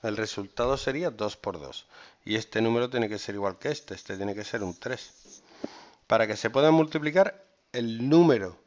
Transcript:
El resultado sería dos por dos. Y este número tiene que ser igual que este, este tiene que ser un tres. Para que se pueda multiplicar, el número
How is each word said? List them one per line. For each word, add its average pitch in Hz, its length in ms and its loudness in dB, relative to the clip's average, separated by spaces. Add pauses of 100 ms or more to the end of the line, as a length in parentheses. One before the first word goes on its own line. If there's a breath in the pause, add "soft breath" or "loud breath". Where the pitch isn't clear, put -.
El 107 140 -4
resultado 110 600 -4
sería 147 320 -4
dos 104 280 -6
por 87 220 -10
dos. 67 260 -16 (400 loud breath)
Y 107 100 -2
este 110 260 -4
número 117 280 0
tiene 117 200 -2
que 107 80 -6
ser 101 180 -8
igual 98 220 -4
que 139 120 -6
este, 147 260 -8
este 98 220 -12
tiene 101 180 -4
que 104 80 -8
ser - 180 -6
un 90 160 -6
tres. - 640 -12 (640 loud breath)
Para 113 220 2
que 104 80 -2
se 110 140 -4
pueda 139 200 4
multiplicar, 156 760 2 (280)
el 117 380 -2
número 135 580 6